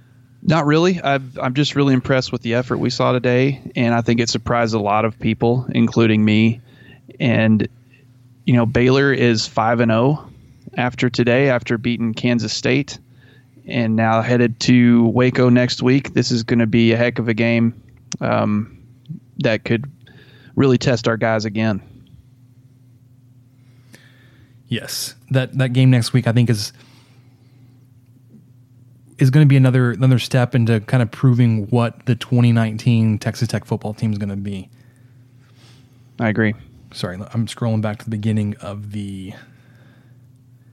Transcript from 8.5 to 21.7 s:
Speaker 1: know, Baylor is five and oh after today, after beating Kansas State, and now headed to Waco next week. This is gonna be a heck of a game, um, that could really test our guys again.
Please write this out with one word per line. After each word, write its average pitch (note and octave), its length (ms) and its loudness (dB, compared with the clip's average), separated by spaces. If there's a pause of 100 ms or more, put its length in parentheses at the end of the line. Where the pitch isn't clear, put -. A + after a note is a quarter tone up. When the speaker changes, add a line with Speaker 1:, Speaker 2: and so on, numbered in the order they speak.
Speaker 1:
know, A#2+ 140 4
Baylor B2+ 480 2
is A#2+ 320 0
five A#2 340 0
and A#2 100 2
oh B2+ 360 0 (500)
after B2+ 320 -2
today, B2 400 0
after A#2+ 300 -2
beating A#2 340 -4
Kansas A2+ 400 -2
State, - 460 -4 (640)
and A2+ 300 -2
now A2 280 2
headed A#2+ 360 0
to A#2+ 520 4
Waco B2+ 380 2
next B2 340 2
week. C3 320 0
This B2 180 -2
is A#2 100 -2
gonna A#2 240 0
be A#2 240 2
a A2+ 60 2
heck A#2+ 240 -2
of A2+ 80 -4
a A2+ 60 -2
game, A#2 460 0 (400)
um, A2 560 -4 (600)
that A2 260 -2
could A#2+ 240 -4 (680)
really C3 220 4
test B2+ 280 -2
our A2+ 100 0
guys A2+ 280 -2
again. G#2+ 360 -4 (2750)